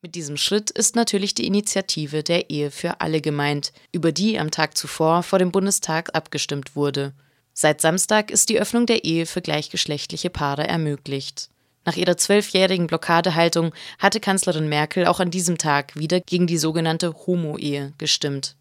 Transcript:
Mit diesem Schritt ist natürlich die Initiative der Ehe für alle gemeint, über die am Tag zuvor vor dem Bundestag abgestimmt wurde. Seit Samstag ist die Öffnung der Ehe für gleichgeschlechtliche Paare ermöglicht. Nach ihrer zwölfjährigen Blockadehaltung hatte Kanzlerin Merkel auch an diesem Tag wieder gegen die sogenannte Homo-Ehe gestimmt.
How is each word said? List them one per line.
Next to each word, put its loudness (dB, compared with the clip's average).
Mit -14
diesem -6
Schritt 0
ist 0
natürlich 0
die -2
Initiative -2
der 0
Ehe -2
für -4
alle 0
gemeint, -2
über 0
die 0
am -2
Tag 0
zuvor 2
vor 0
dem 2
Bundestag -2
abgestimmt -4
wurde. -2
Seit 2
Samstag 2
ist 2
die 2
Öffnung 2
der 0
Ehe 0
für -6
gleichgeschlechtliche -4
Paare -2
ermöglicht. -4
Nach -2
ihrer 2
zwölfjährigen 2
Blockadehaltung 2
hatte 2
Kanzlerin 0
Merkel 2
auch 2
an 0
diesem 0
Tag 0
wieder 0
gegen 2
die 0
sogenannte 0
Homo-Ehe -4
gestimmt. -4